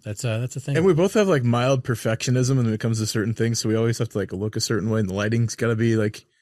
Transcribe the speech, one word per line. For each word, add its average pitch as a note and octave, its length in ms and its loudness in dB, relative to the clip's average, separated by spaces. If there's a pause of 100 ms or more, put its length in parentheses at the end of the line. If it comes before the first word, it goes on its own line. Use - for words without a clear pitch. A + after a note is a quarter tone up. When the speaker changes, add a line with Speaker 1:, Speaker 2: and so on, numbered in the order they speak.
Speaker 1:
That's, G#2+ 180 -10
uh, A2+ 160 -2
that's B2+ 160 -6
a C3+ 60 -10
thing. C#3+ 160 -2
Speaker 2:
And E3 80 2
we F#3+ 80 4
both F3 220 2
have, G#3 120 4
like, D3 160 2
mild B2 400 2
perfectionism B2+ 720 0
when A#2 160 2
it G#2+ 80 -2
comes A2+ 200 -2
to A2 60 0
certain G#2+ 280 0
things, A2+ 260 0
so - 80 -2
we A2 80 2
always A2+ 220 2
have A#2 120 -2
to, - 80 -4
like, G2 140 -4
look G#2 240 -6
a A2+ 60 -4
certain G#2+ 280 -2
way, A2 120 2
and F#2+ 80 0
the F#2 40 -4
lighting's A2 420 0
gotta A2+ 200 0
be, A2+ 220 2
like, G#2+ 280 -2 (160)